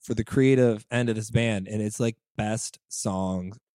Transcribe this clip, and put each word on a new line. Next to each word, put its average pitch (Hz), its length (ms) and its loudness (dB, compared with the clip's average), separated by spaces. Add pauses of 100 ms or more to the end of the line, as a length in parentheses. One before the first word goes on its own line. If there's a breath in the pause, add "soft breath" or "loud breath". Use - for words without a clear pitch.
for - 140 -8
the 110 100 0
creative 127 680 4
end 120 180 0
of 110 80 -2
this 110 140 -6
band, 110 360 0
and 107 160 -4
it's, 104 160 -4
like, 117 180 -2 (200)
best 110 420 -4 (100)
song 95 680 -4 (200)